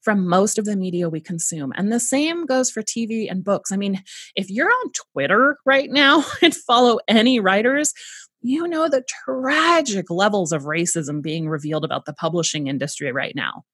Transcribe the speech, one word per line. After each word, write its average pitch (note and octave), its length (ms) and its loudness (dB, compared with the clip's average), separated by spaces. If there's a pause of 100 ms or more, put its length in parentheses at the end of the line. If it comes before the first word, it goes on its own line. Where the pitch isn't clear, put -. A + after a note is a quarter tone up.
From G3+ 260 2
most F#3+ 300 4
of A3 80 -2
the G#3 100 -2
media F3 340 -2
we D#3 120 -6
consume. D#3+ 540 -6
And G3+ 160 0
the A#3 80 2
same D#4+ 460 -2
goes C4 240 0
for - 120 -8
T A3+ 240 -4
V A3 220 -4
and F#3 160 -6
books. G3 280 -2
I G3 60 -2
mean, G3 260 -4 (320)
if F#3+ 140 -4
you're C#4 220 0
on B4 200 0 (220)
Twitter G#3 520 2
right C4+ 240 2
now C#4+ 440 4
<laughs> - 80 -2
and F4 140 6
follow A#3+ 520 4
any A#3 320 4
writers, A3 540 2 (480)
you D4 260 -2
know D#4+ 220 0
the C4 160 0 (200)
tragic C#4 840 0
levels F#3+ 420 2
of D3+ 120 -2
racism D3+ 580 -2
being D#3 260 -4
revealed D3+ 380 -4
about C3+ 200 -4
the D3+ 80 -12
publishing D#3+ 540 -2
industry C#3 440 -6
right C3+ 240 -4
now. G2+ 280 -6 (100)